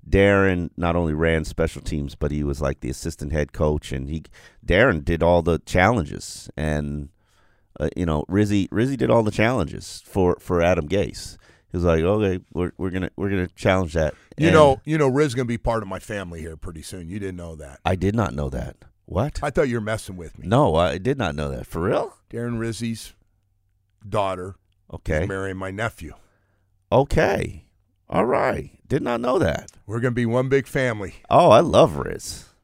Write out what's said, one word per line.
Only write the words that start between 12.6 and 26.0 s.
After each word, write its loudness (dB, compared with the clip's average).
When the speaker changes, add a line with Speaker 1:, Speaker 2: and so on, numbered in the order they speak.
Speaker 1:
we're -4
gonna, -6
we're -4
gonna -2
challenge 0
that." 0
Speaker 2:
You 2
Speaker 1:
And 6
Speaker 2:
know, 6
you -2
know, 4
Riz 2
gonna -2
be -4
part -2
of -12
my -8
family -10
here -12
pretty -14
soon. -14
You -10
didn't -8
know -12
that. -18
Speaker 1:
I 4
did 0
not 0
know -4
that. -8
What? -4
Speaker 2:
I -4
thought 0
you -2
were -4
messing -6
with -16
me. -12
Speaker 1:
No, 4
I 2
did -2
not -2
know -4
that. -8
For -6
real? -2
Speaker 2:
Darren -8
Rizzi's -8
daughter -4
Speaker 1:
Okay. -2
Speaker 2:
is -4
marrying -6
my -8
nephew. -8